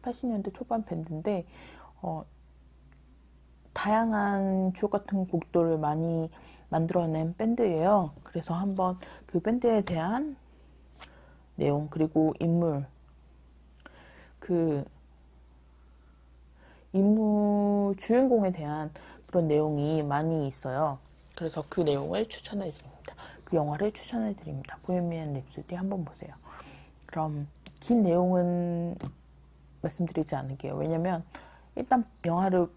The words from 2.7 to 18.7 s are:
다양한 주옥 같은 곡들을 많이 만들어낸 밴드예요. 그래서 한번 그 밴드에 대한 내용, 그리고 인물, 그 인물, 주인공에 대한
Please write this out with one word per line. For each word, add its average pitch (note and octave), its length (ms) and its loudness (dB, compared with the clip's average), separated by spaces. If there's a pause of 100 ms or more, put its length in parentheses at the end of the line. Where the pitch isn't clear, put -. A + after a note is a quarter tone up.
다양한 G3+ 1000 2
주옥 G#3 180 -2
같은 G3+ 340 -2
곡들을 E3 520 2
많이 D#3+ 520 -2 (380)
만들어낸 E3 680 0
밴드예요. G3 760 2 (100)
그래서 E3 320 -6
한번 F#3 440 0 (280)
그 E3+ 140 0
밴드에 A3+ 420 2
대한 G#3 540 -2 (1200)
내용, C#3+ 320 0
그리고 D#3 500 2
인물, E3 480 2 (1500)
그 E3 460 0 (2000)
인물, G#3 1000 4
주인공에 A#3 560 4
대한 D3+ 380 -6 (360)